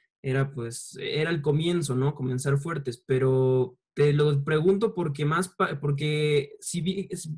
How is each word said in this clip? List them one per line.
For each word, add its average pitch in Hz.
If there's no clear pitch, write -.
era, 135
pues, -
era 156
el 170
comienzo, 151
¿no? 139
Comenzar 131
fuertes, 143
pero 131
te 147
lo 147
pregunto 185
porque 151
más 170
pa-, 165
porque 147
si -
bi-, 185
s-, 175